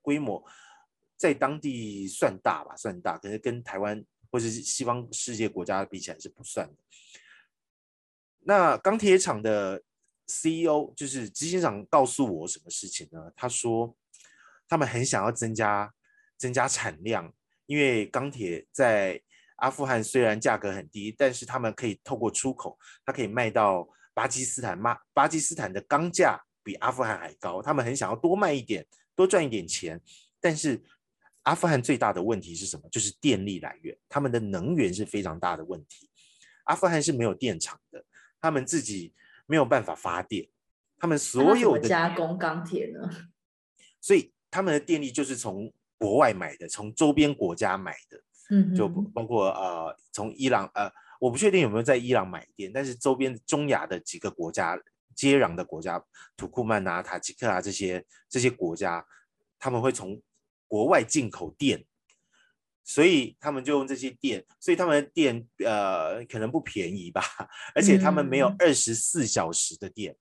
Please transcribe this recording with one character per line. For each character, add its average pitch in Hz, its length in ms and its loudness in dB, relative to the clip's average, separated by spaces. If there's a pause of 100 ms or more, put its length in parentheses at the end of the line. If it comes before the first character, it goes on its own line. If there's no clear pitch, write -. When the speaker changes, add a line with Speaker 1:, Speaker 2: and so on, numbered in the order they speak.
Speaker 1:
规 143 180 0
模 117 240 -6 (720)
在 156 180 2
当 143 260 -2
地 110 460 -6
算 95 360 -2
大 80 220 0
吧， - 120 -18
算 92 240 -8
大， 85 180 -4
可 98 120 -12
是 107 80 -6
跟 120 240 -4
台 95 160 -10
湾 104 260 -4 (260)
或 127 100 -2
是 113 100 -2
西 - 340 -6
方 120 280 -2
世 120 240 -8
界 107 120 0
国 90 160 -6
家 95 200 -2
比 95 140 -14
起 87 120 -12
来 80 80 -14
是 - 100 -16
不 - 140 -20
算 - 240 -8
的。 73 80 -20 (1700)
那 175 380 6
钢 202 180 2
铁 202 220 8
厂 143 240 0
的 101 400 0 (440)
C - 240 -2
E 165 160 0
O， 151 300 2
就 143 100 -8
是 127 220 -6
执 143 180 -8
行 180 140 -2
长 107 260 0
告 139 200 6
诉 110 340 -2
我 85 80 -8
什 - 160 -8
么 87 60 -18
事 - 180 -10
情 80 240 -10
呢？ 82 240 -16
他 123 120 -6
说 117 460 -2 (720)
他 165 100 0
们 147 100 2
很 117 180 -2
想 107 200 0
要 110 60 2
增 113 240 -4
加， 104 380 0 (440)
增 127 160 -6
加 127 140 2
产 95 360 -4
量， 98 300 -4 (340)
因 147 120 -2
为 123 280 2
钢 135 240 -4
铁 92 420 -6
在 104 480 2 (360)
阿 - 120 0
富 139 160 -4
汗 123 180 0
虽 123 200 2
然 110 180 2
价 113 160 2
格 104 140 -4
很 95 180 -8
低， 104 220 -10
但 131 220 2
是 120 120 -10
他 127 140 -8
们 113 160 -2
可 - 120 -6
以 104 180 -4
透 135 120 -6
过 110 140 -2
出 131 240 -4
口， - 240 -12 (260)
它 131 80 -6
可 135 100 -4
以 110 40 -2
卖 113 240 -2
到 98 360 2 (280)
巴 113 140 -2
基 123 160 -4
斯 131 180 -6
坦， 95 180 -6
巴-， 120 180 -2 (140)
巴 139 160 4
基 160 120 -2
斯 156 140 -4
坦 117 180 -6
的 98 100 -6
钢 160 280 0
价 165 280 2 (240)
比 98 120 -10
阿 117 160 -2
富 127 120 -4
汗 110 160 -2
还 82 160 -14
高， 92 260 -8
他 139 140 -2
们 131 100 0
很 120 100 -4
想 117 140 -4
要 110 80 -2
多 170 200 2
卖 196 160 2
一 131 100 -2
点， 98 240 -6 (280)
多 185 120 6
赚 185 180 4
一 139 40 -2
点 101 180 -4
钱。 82 340 -8 (400)
但 160 160 2
是 262 240 -2 (600)
阿 147 120 2
富 175 120 0
汗 143 160 4
最 127 160 2
大 107 140 2
的 87 100 -2
问 107 180 0
题 85 140 -14
是 82 100 -10
什 80 140 -8
么？ - 120 -20
就 117 100 -4
是 98 200 -4
电 107 240 2
力 98 160 -6
来 71 220 -12
源， - 160 -14 (100)
他 139 120 -2
们 139 100 -2
的 120 80 0
能 101 380 -2
源 90 180 2
是 101 100 -4
非 101 180 -6
常 85 180 -6
大 87 160 -2
的 80 80 -12
问 85 220 -12
题。 - 220 -20 (560)
阿 - 100 2
富 185 120 2
汗 165 160 4
是 156 80 2
没 120 140 2
有 98 100 2
电 104 240 -2
厂 - 220 -10 (100)
的， - 140 -20 (360)
他 165 100 2
们 139 140 -2
自 160 180 -2
己 98 320 -8 (320)
没 156 100 2
有 147 80 6
办 123 180 4
法 92 120 -6
发 87 280 -4
电， 95 240 -6 (520)
他 170 100 -2
们 151 100 2
所 151 380 6
有 226 220 4
的 117 100 -2
Speaker 2:
那 - 0 -
他 - 0 -
怎 - 0 -
么 - 0 -
加 170 220 2
工 170 280 -4
钢 170 240 -4
铁 156 300 -6
呢？ 170 180 -10 (880)
Speaker 1:
所 - 140 4
以 - 180 2 (180)
他 190 120 -2
们 185 100 2
的 147 60 4
电 147 240 0
力 131 80 -4
就 139 140 0
是 131 120 -6
从 104 360 -8 (260)
国 107 200 2
外 131 140 8
买 87 240 -8
的， 85 120 -16
从 107 260 -10
周 151 180 4
边 147 220 4
国 85 220 -2
家 95 200 0
买 87 200 -8 (120)
的。 - 140 -20 (280)
Speaker 2:
嗯 196 200 6
哼。 185 40 0
Speaker 1:
就 110 140 2
包 170 380 -4
括， 101 220 2
呃， 85 460 -4 (180)
从 104 220 -8
伊 135 140 -2
朗， 104 260 2
呃， 101 160 -2 (300)
我 127 100 2
不 120 60 -6
确 196 140 4
定 185 100 6
有 131 80 4
没 104 80 0
有 117 60 0
在 127 140 4
伊 123 180 0
朗 95 140 2
买 87 260 -12
电， 95 180 -10
但 135 120 -6
是 127 100 -8
周 131 200 2
边 127 320 -4
中 147 220 0
亚 107 180 0
的 90 140 -6
几 - 180 -14
个 98 120 -4
国 85 220 -6
家， 87 260 -2 (360)
接 139 240 4
壤 101 160 4
的 90 100 -6
国 80 180 -10
家， 87 200 -6 (340)
土 95 120 -10
库 - 140 -4
曼 107 240 0
啊、 87 160 -2
塔 90 160 -8
吉 - 160 -10
克 123 140 -2
啊 92 120 2
这 95 120 -6
些， 90 320 -4 (240)
这 127 120 -2
些 123 100 4
国 87 260 -4
家， 85 280 -4 (540)
他 135 100 -6
们 123 140 -2
会 131 100 2
从 104 300 -10 (440)
国 107 200 2
外 156 180 6
进 127 240 0
口 82 300 -10
电， 131 260 0 (1000)
所 147 200 4
以 160 340 4
他 151 140 -6
们 131 100 -6
就 143 120 0
用 135 120 2
这 135 80 -4
些 123 180 -8
电， 110 300 -4 (160)
所 - 140 0
以 170 40 4
他 175 100 2
们 147 180 4
的 - 80 -14
电， 120 340 2 (120)
呃， 98 640 0
可 117 140 -8
能 110 120 -4
不 160 80 -2
便 95 380 -6
宜 87 140 -10
吧， 92 120 -2 (520)
而 156 80 4
且 202 160 8
他 185 120 4
们 151 140 2
没 135 140 0
有 131 100 6
Speaker 2:
嗯。 101 120 -2
Speaker 1:
二 170 120 8
十 117 220 0
四 120 320 0
小 87 260 0
时 - 260 -2
的 92 120 -10
电。 92 300 -10